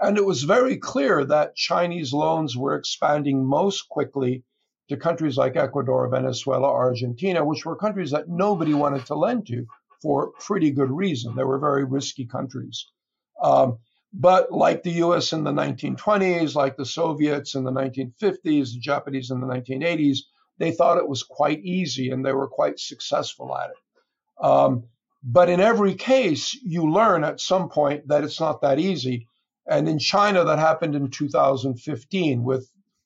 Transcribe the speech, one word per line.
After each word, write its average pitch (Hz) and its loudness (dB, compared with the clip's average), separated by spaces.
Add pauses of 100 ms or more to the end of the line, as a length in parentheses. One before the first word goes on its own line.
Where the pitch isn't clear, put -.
And 208 2
it 202 2
was 156 0
very 226 2
clear 190 0
that 147 0
Chinese 175 -2
loans 151 0
were 139 -2
expanding 147 0
most 170 0
quickly 131 -4 (460)
to 139 -6
countries 160 -2
like 131 0
Ecuador, 127 0
Venezuela, 127 0
Argentina, 127 0
which 151 -2
were 160 -8
countries 190 -4
that 151 -4
nobody 170 0
wanted 143 0
to 151 -6
lend 208 0
to 120 -6 (380)
for 147 -2
pretty 165 0
good 131 0
reason. 131 -4
They 131 -2
were 135 -2
very 139 0
risky 131 -6
countries. 123 -10 (560)
Um, 135 4 (340)
but 180 4
like 165 2
the 175 -4
U 170 2
S 160 -2
in 160 -2
the 147 -2
nineteen 143 -4
twenties, 180 0
like 139 0
the 135 -8
Soviets 147 -2
in 131 -2
the 127 -4
nineteen 131 -4
fifties, 151 0
the 123 -10
Japanese 135 -4
in 127 -4
the 127 -6
nineteen 131 -6
eighties, 156 0 (320)
they 165 0
thought 170 4
it 160 0
was 131 -6
quite 151 -2
easy 147 -4
and 131 -4
they 135 0
were 135 -2
quite 151 -2
successful - -8
at 131 -8
it. - -20 (640)
Um, 139 4 (380)
but 175 6
in 175 4
every 202 4
case, 240 0
you 165 0
learn 180 4
at 151 -4
some 185 0
point 143 0
that 147 2
it's - -6
not 156 -2
that 139 4
easy. 131 -2 (420)
And 151 2
in 160 0
China, 196 2
that 156 2
happened 156 2
in 143 -2
two 147 -4
thousand 135 2
fifteen 143 -2
with 131 -4 (320)